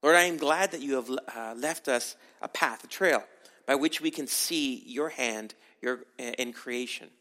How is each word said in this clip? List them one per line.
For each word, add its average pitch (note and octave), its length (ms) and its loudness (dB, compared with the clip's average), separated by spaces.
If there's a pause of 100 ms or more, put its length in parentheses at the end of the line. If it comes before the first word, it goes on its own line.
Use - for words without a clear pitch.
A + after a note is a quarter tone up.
Lord, D#3 140 8
I F3 80 8
am E3+ 140 2
glad D#3+ 340 2
that D#3+ 100 -8
you C#3 140 0
have, A#2+ 160 -2
uh, A2+ 440 -8
left D3+ 340 -4
us A#2+ 260 0 (260)
a - 60 -8
path, - 360 0
a - 40 -20
trail, D#3 360 2 (440)
by C#3 80 6
which D3+ 260 2
we D#3+ 80 0
can D3+ 160 -6
see C#3 640 -2
your C#3+ 220 -4
hand, A2 440 -4 (260)
your, B2 200 -2 (180)
in A#2+ 360 -4
creation. - 560 -6 (120)